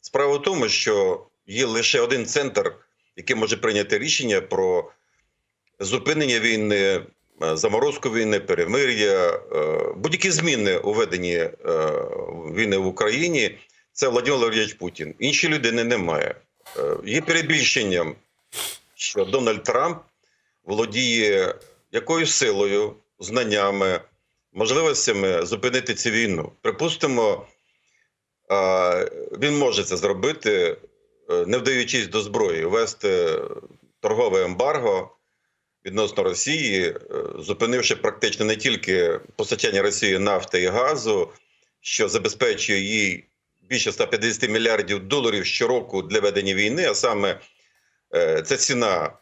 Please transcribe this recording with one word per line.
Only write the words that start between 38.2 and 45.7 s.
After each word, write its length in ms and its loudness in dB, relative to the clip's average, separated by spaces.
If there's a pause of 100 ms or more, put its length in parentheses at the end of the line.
не 100 2
тільки 640 0 (160)
постачання 460 0
Росії 360 2
нафти 440 0
і 40 2
газу, 600 0 (520)
що 280 -2
забезпечує 720 0
їй 440 -2 (440)
більше 220 0
ста 160 0
п'ятдесяти 420 0
мільярдів 520 0
доларів 460 -2
щороку 560 -2